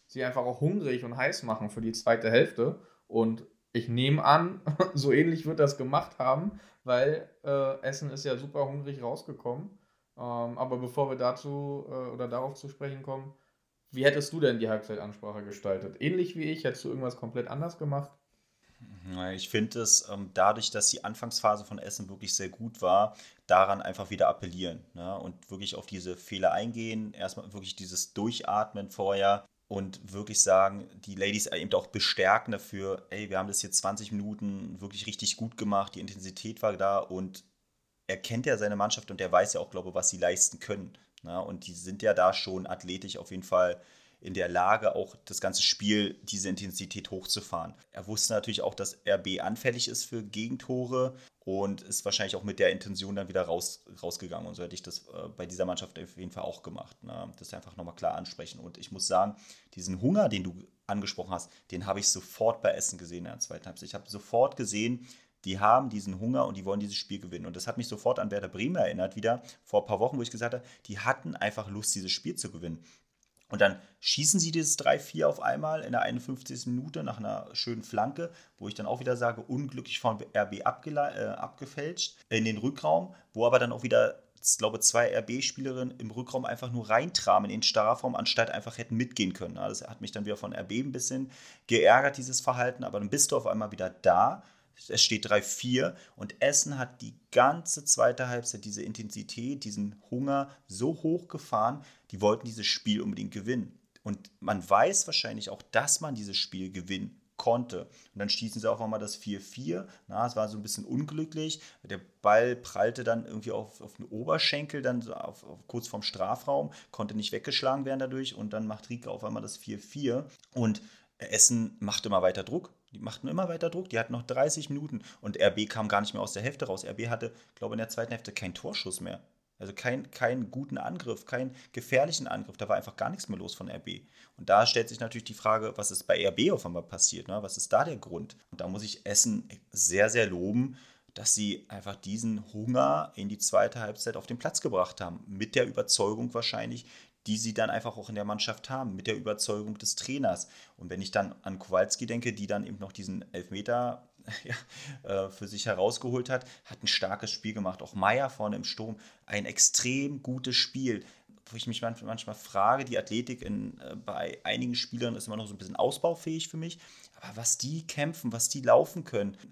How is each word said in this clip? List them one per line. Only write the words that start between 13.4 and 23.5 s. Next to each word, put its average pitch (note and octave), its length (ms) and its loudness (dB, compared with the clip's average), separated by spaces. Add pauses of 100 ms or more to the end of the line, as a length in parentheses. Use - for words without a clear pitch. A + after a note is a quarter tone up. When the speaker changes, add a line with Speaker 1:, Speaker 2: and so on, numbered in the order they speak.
Speaker 1:
wie C3 140 2
hättest C#3+ 280 4
du E3 60 -4
denn B2 220 4
die A2 80 2
Halbzeitansprache G#2+ 720 -6
gestaltet? G2 580 -4
Ähnlich F3 360 0
wie D#3 80 -4
ich, D#3+ 180 -4
hättest B2 220 -2
du - 60 -6
irgendwas B2 260 -4
komplett A#2+ 320 -6
anders E3+ 300 -6
gemacht? C#3+ 340 -2 (1000)
Speaker 2:
Na, F#2 180 -4
ich F#2+ 160 -8
find A2+ 280 0
es, A2+ 360 4
ähm, G2 220 -8
dadurch, G#2+ 360 6
dass G#2 200 2
die - 140 -2
Anfangsphase G#2+ 600 0
von G#2 140 -10
Essen G2+ 320 -8
wirklich G2 240 -4
sehr F#2+ 160 -2
gut A2+ 320 -10
war, G2 340 6 (300)
daran F#2+ 340 8